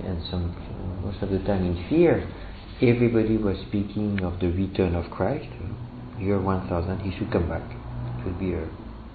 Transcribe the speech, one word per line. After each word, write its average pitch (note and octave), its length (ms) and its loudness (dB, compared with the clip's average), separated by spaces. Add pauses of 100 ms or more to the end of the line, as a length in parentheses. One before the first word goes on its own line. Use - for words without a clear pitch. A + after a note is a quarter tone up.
and F2+ 240 -2
some, F2 240 0 (500)
most G2+ 180 -4
of F#2+ 80 -2
the F#2+ 100 2
time F#2 260 2
in F2 240 0
fear, D#3+ 400 6 (520)
everybody A2+ 560 6
was G2+ 200 2 (100)
speaking G2+ 540 0
of F2 180 -2
the F#2 80 2
return F2+ 480 2
of E2+ 140 -2
Christ. A#2 380 -2 (720)
Year G2 200 2
one F#2 300 0
thousand, F2+ 300 0
he F#2+ 180 -4
should - 140 -4
come E2 180 2
back. E2 140 -4 (560)
It - 60 -6
will F2+ 140 -4
be F#2 140 -2
a D#2+ 140 -4 (480)